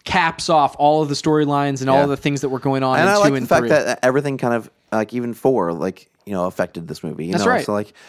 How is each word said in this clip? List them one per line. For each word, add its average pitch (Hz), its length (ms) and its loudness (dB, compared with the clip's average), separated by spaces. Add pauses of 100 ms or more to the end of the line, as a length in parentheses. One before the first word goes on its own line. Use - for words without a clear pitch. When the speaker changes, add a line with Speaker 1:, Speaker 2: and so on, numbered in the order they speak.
Speaker 1:
caps 170 440 -2
off 151 300 2
all 151 240 4
of 147 60 -2
the 143 80 -4
storylines 143 640 0
and 131 100 0
all 135 120 6
Speaker 2:
Yeah. 143 40 2
Speaker 1:
the 139 100 -2
things 143 260 -2
that 147 60 -2
were 127 120 -4
going 135 240 0
on 131 160 2
Speaker 2:
And 175 80 4
Speaker 1:
in - 20 4
Speaker 2:
I 208 60 2
Speaker 1:
two 208 40 4
Speaker 2:
like 147 140 4
Speaker 1:
and 131 80 -2
Speaker 2:
the 127 60 -6
fact 170 140 4
Speaker 1:
three. 117 80 -2
Speaker 2:
that 127 340 2
everything 135 340 0
kind 120 160 -2
of, 113 160 -6 (220)
like, 110 200 -2
even 120 220 -6
four, 107 380 0
like, 85 360 -6 (160)
you 104 80 -12
know, 90 140 -2
affected 90 420 -6
this - 140 -12
movie. 78 240 -8
You 87 60 -6
Speaker 1:
That's 101 120 0
Speaker 2:
know? 240 60 2
Speaker 1:
right. 220 160 0
Speaker 2:
So, 104 60 -4
like, 104 200 -4 (160)